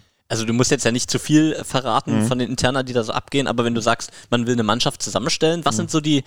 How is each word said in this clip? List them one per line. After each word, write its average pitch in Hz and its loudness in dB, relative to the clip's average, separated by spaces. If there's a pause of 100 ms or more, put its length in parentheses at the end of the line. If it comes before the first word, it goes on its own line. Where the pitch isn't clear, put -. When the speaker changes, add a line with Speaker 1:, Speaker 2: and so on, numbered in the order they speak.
(280)
Speaker 1:
Also 113 -4
du 113 -2
musst 120 2
jetzt 143 0
ja 117 2
nicht - -4
zu 127 0
viel 156 4 (100)
verraten 123 0
Speaker 2:
Mhm. 107 2
Speaker 1:
von 123 0
den 123 -2
Interna, 131 0
die 123 -8
da 120 2
so 113 -6
abgehen, 135 -2
aber 120 0
wenn 117 0
du 117 -2
sagst, 113 0 (180)
man 120 2
will 123 2
eine 117 0
Mannschaft 117 0
zusammenstellen, 156 -2
was 131 0
Speaker 2:
Mhm. - -4
Speaker 1:
sind 165 -4
so 160 0
die, 147 0